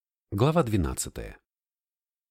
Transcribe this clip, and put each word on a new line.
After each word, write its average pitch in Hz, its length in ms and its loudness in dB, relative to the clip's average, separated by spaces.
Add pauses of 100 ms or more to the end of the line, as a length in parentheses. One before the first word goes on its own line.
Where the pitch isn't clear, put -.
(320)
Глава 151 320 2
двенадцатая. 104 760 -2 (920)